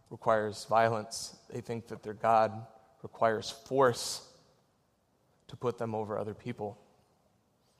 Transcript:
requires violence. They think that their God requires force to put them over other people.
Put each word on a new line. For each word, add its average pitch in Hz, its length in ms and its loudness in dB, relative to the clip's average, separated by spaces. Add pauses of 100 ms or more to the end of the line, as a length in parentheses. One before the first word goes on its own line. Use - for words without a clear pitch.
requires 107 560 0
violence. 113 720 0 (140)
They 127 100 -10
think 117 300 -10
that 113 120 -12
their 107 120 -10
God 110 520 2 (380)
requires 113 480 0
force - 720 2 (1200)
to 123 80 -16
put 120 200 -4
them 113 160 -4
over 107 240 -4
other 104 160 -6
people. 104 460 -10 (1000)